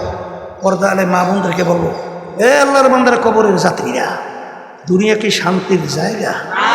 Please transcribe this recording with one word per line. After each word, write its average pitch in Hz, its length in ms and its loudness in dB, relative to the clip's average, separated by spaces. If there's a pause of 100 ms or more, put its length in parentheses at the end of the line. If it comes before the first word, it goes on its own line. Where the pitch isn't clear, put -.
(600)
পর্দা 190 260 0
আলে 190 180 0
মা 180 180 2
বোনদেরকে 180 400 0
বলবো, 170 280 0 (520)
"এ 277 180 6
আল্লাহর 269 280 4
বান্দারা, 247 340 4
কবরের 214 320 4
যাত্রীরা, 156 520 -2 (800)
দুনিয়া 208 280 4
কি 214 160 -2
শান্তির 180 560 0
জায়গা?" 165 460 -4 (420)